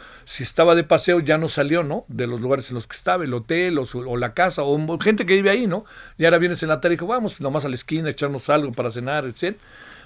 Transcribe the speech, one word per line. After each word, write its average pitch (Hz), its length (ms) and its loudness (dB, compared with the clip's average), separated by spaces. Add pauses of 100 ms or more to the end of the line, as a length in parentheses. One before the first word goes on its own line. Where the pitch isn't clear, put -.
(240)
si - 180 -12
estaba 170 320 4
de 170 100 4
paseo, 180 360 4
ya 156 180 2
no 160 100 0
salió, 151 340 0
¿no? 160 260 -4
De 120 180 -4
los 120 160 -6
lugares 127 260 0
en 127 60 -10
los 117 120 -8
que - 80 -16
estaba, 180 300 -2
el 131 80 -4
hotel, 160 460 -2
o 127 80 -2
su, 123 140 -10
o 123 180 -6
la 120 160 -4
casa, 175 280 0
o 143 140 2
mo-, 156 220 -2
gente 214 260 2
que 180 100 4
vive 196 140 4
ahí, 226 180 2
¿no? 190 200 -4 (320)
Y 160 80 4
ahora 165 100 6
vienes 175 260 0
en 160 60 -2
la 156 120 0
tarde 170 140 2
y - 40 0
dijo, 170 80 -8
"Vamos 226 340 -4
nomás 143 240 -2
a 139 60 -4
la 123 40 -4
esquina, 156 360 -4
echarnos 143 400 -4
algo 147 220 2
para 120 180 -4
cenar", 131 340 -4
etcétera. 170 400 -6 (400)